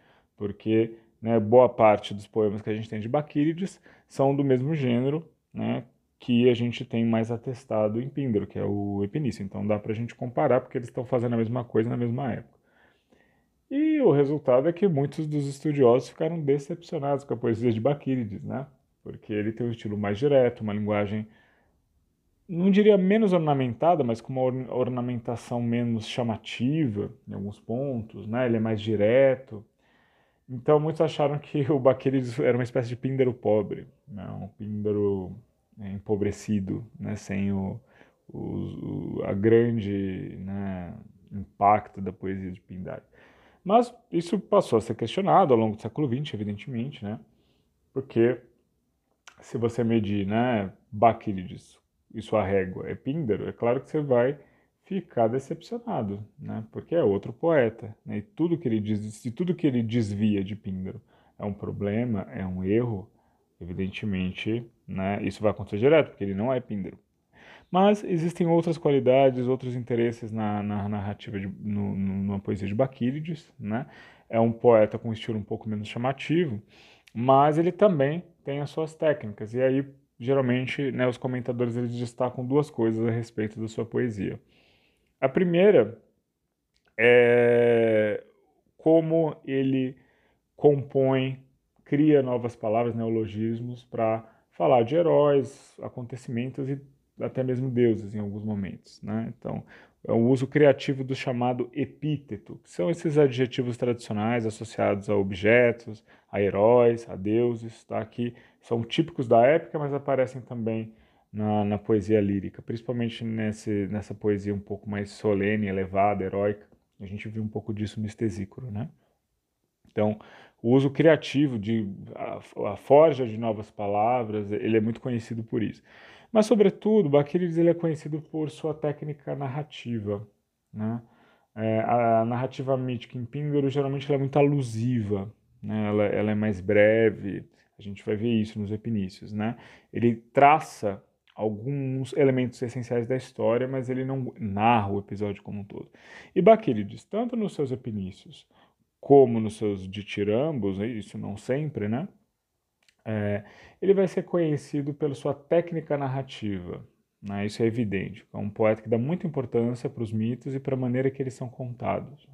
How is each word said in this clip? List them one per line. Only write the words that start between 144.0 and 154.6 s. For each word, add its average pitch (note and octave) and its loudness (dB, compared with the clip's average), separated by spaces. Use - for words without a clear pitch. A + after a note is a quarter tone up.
não C3 -6
narra G#2+ 2
o G2+ -2
episódio G2+ -6
como G#2 -10
um G2 -12
todo. - -16
E F#3 2
Bakílides, A#2+ 4
tanto A#3 -6
nos G#3 -4
seus C#3 -4
epinícios A2 -10
como B2+ 6
nos G#2+ -4
seus G2 -4
ditirambos, G#2 -2
né, G#2+ -4
isso A2 -10
não G2+ -10
sempre, B2+ -6
né? C3 -4
É, G#2 -4
ele F#3+ 4
vai F#3+ 2
ser - -4
conhecido D3 -4